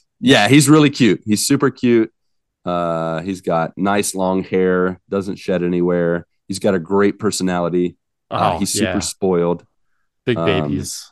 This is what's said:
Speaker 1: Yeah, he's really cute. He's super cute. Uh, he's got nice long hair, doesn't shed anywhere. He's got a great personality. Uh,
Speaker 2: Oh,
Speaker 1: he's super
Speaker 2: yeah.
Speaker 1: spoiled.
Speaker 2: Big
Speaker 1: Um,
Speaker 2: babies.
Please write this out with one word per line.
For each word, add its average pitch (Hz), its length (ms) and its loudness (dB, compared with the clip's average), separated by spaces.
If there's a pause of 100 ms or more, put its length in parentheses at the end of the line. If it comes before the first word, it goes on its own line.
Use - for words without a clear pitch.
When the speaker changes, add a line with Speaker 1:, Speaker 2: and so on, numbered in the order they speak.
(220)
Speaker 1:
Yeah, 113 260 4
he's 135 220 6
really 151 200 6
cute. 113 360 2
He's 107 200 0
super 139 260 2
cute. 117 400 2 (520)
Uh, 82 580 -4
he's 92 200 -8
got 82 360 -2
nice 101 380 -2
long 92 280 -2
hair, 92 560 0 (100)
doesn't 98 280 -4
shed 90 260 -4
anywhere. 87 600 0 (220)
He's 95 120 -8
got 104 140 0
a 92 60 0
great 98 400 0
personality. 90 800 -2 (340)
Uh, 101 240 0
Speaker 2:
Oh, - 40 -6
Speaker 1:
he's 95 120 -4
super 98 220 -2
Speaker 2:
yeah. 104 60 -2
Speaker 1:
spoiled. 87 680 -2 (600)
Speaker 2:
Big 123 120 0
Speaker 1:
Um, 82 80 -4
Speaker 2:
babies. 76 680 -4